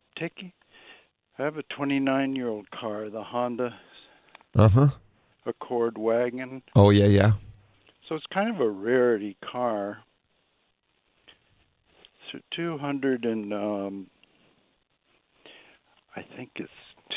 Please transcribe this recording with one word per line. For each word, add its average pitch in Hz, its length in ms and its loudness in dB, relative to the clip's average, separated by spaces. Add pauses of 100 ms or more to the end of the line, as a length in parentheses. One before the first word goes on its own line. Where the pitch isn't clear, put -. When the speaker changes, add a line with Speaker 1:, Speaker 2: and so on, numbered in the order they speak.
(200)
Speaker 1:
taking, 175 320 -10 (840)
I 131 60 -4
have 156 120 -4
a 147 60 -8
twenty-nine-year-old 135 1080 -2
car, 107 380 -8
the 107 140 -10
Honda 120 520 -4 (800)
Speaker 2:
Uh-huh. 110 340 8 (580)
Speaker 1:
Accord 117 500 -2
wagon. 123 640 -2 (160)
Speaker 2:
Oh, 101 140 10
yeah, 101 160 6
yeah. 101 260 6 (720)
Speaker 1:
So 160 100 -6
it's 151 180 -12
kind 214 200 -2
of 175 60 -6
a 117 80 2
rarity 107 680 0 (120)
car. 107 500 -4 (2250)
So - 60 -12 (160)
two 170 240 -6
hundred 135 460 -2
and, 110 300 -2
um, 101 520 -4 (2000)
I - 80 -14 (140)
think 127 200 -16
it's - 140 -12 (460)